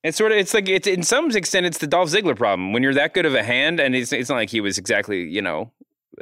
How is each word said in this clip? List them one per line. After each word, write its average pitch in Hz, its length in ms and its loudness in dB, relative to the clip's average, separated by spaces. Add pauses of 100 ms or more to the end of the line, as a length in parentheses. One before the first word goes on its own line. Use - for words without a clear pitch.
It's 160 140 -2
sort 220 140 4
of, 214 60 4
it's 190 140 0
like, 202 160 0
it's, 190 180 0
in 185 160 0
some 285 280 0
extent, 190 340 0
it's 175 140 -2
the 160 80 -6
Dolph 165 240 2
Ziggler 175 260 0
problem. 98 380 0
When 123 80 2
you're 135 120 2
that 143 200 2
good 175 100 2
of 147 100 2
a 113 80 2
hand, 139 380 0
and 131 160 2
it's, 123 160 -4
it's 127 160 -2
not 139 80 -2
like 110 140 -2
he 110 100 -2
was 101 160 -2
exactly, 101 500 -2
you 87 140 -4
know, 90 320 -4 (500)